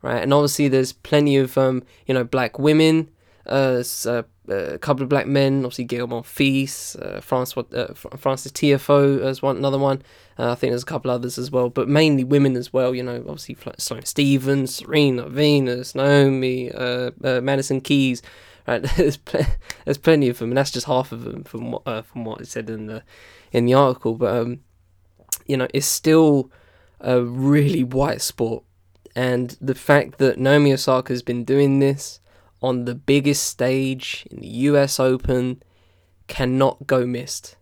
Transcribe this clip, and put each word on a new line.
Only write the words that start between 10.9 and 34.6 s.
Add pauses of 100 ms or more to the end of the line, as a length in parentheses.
others
as
well,
but
mainly
women
as
well.
You
know, (100)
obviously
Fl-,
Sloane
Stephens,
Serena,
Venus,
Naomi,
uh, (120)
uh,
Madison
Keys. (420)
Right,
<laughs>
there's
pl-, (400)
there's
plenty
of
them,
and
that's
just
half
of
them
from
what,
uh,
from
what
it
said
in
the, (480)
in
the
article.
But,
um, (840)
you
know,
it's
still (480)
a
really
white
sport, (500)
and
the
fact
that
Naomi
Osaka
has
been
doing
this (420)
on
the
biggest
stage
in
the
U